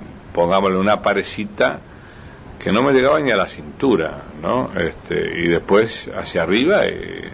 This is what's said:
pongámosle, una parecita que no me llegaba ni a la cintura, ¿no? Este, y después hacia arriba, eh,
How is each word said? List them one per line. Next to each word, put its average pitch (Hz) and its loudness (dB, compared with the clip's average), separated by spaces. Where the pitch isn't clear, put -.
pongámosle, 92 2
una 98 2
parecita 104 -2
que - -2
no 113 4
me 139 4
llegaba 135 4
ni 139 0
a 107 4
la 92 2
cintura, 76 -2
¿no? 117 0
Este, 82 -4
y 85 0
después 98 2
hacia 82 -2
arriba, 131 2
eh, 87 -6